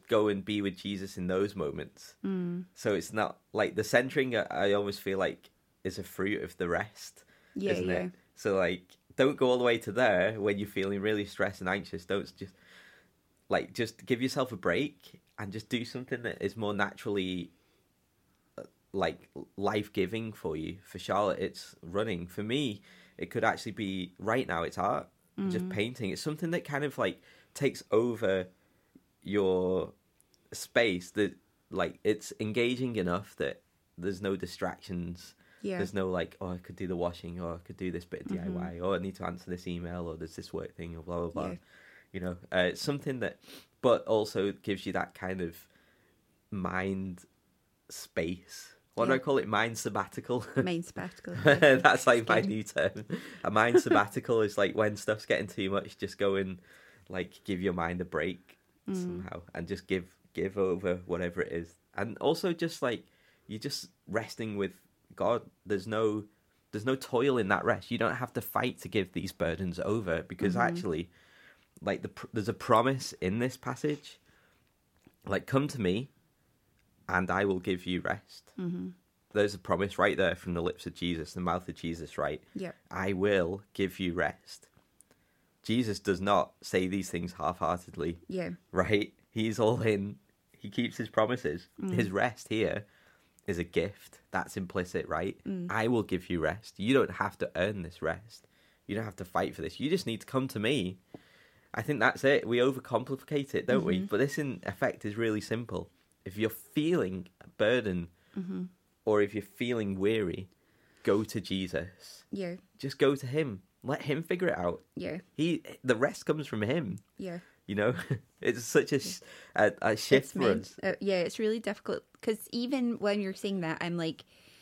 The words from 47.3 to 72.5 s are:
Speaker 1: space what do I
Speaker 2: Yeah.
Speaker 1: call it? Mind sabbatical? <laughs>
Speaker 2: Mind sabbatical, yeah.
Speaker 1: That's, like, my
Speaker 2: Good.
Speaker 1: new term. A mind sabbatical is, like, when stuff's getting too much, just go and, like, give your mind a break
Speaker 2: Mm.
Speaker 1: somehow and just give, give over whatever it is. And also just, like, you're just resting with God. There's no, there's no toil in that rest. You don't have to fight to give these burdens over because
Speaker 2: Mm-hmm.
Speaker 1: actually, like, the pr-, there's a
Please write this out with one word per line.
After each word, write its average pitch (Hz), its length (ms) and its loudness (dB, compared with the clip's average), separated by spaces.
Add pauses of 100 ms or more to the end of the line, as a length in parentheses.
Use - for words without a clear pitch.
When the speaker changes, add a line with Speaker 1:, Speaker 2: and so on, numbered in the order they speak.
Speaker 1:
space - 880 -6 (220)
what 117 100 4
do 131 60 6
I - 40 6
Speaker 2:
Yeah. - 40 0
Speaker 1:
call 135 180 4
it? - 80 2
Mind 110 320 2
sabbatical? 107 720 -2
<laughs> - 60 -14
Speaker 2:
Mind 170 280 2
sabbatical, - 500 -12 (100)
yeah. 139 320 10
Speaker 1:
That's, 131 300 6
like, 120 220 8
my 110 120 6
Speaker 2:
Good. 196 100 2
Speaker 1:
new 107 120 -2
term. 104 420 -2 (400)
A - 60 0
mind 117 300 6
sabbatical 110 600 2
is, 107 180 2
like, 101 160 4
when 107 220 2
stuff's - 300 -2
getting 104 200 0
too 98 240 -2
much, - 280 -2
just 95 200 -8
go 101 180 2
and, 95 220 -2 (500)
like, 92 360 -6
give 92 180 -2
your 95 120 2
mind 87 260 -2
a 90 40 -4
break 87 540 -4 (300)
Speaker 2:
Mm. 190 80 -4
Speaker 1:
somehow 175 460 -6 (120)
and 87 140 -6
just 90 180 -6
give, 92 200 -2 (260)
give 95 240 -2
over 92 400 2 (100)
whatever 87 360 -2
it - 100 -4
is. 85 220 -6 (200)
And 104 240 -4
also 175 340 2
just, 170 300 -4
like, 117 220 0 (440)
you're 107 100 -8
just - 320 -8 (180)
resting 107 480 -4
with 98 160 0 (420)
God. 107 280 2 (240)
There's 98 200 0
no, 107 380 2 (480)
there's 107 140 -6
no 131 100 2
toil 131 400 2
in 101 120 2
that 98 160 4
rest. 104 260 0
You 117 80 0
don't 107 180 2
have 123 180 -4
to 123 60 -4
fight 117 400 -2
to - 80 -10
give 95 240 0
these 90 200 -4
burdens 85 480 -2
over 95 420 0
because 95 320 -2
Speaker 2:
Mm-hmm. 117 140 2
Speaker 1:
actually, 90 420 -4 (720)
like, 98 200 0
the - 60 -6
pr-, - 240 -14
there's 107 160 -2
a 110 60 0